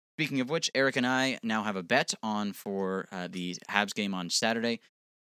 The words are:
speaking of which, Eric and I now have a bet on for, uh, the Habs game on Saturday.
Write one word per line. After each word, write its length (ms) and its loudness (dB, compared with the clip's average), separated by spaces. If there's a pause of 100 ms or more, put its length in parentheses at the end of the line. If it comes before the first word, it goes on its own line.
(180)
speaking 240 0
of 80 -2
which, 260 0
Eric 220 4
and 100 4
I 340 2
now 220 0
have 140 -2
a 60 -2
bet 380 2
on 300 -2
for, 600 -2
uh, 180 -6
the 240 -4 (140)
Habs 240 2
game 200 -2
on 160 -4
Saturday. 520 0 (440)